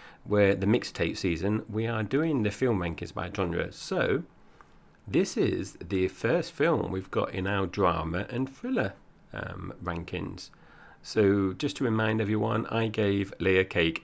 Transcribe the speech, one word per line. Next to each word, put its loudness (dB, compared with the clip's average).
where 6
the 0
mixtape 2
season, 0
we -2
are -2
doing 0
the 2
film 0
rankings -4
by -6
genre. -2
So, 0
this 0
is 0
the 0
first -2
film 0
we've -6
got -2
in -2
our 0
drama 0
and -4
thriller, -2
um, -8
rankings. -6
So, 4
just -4
to -2
remind 2
everyone, 0
I 0
gave 0
Layer 6
Cake 0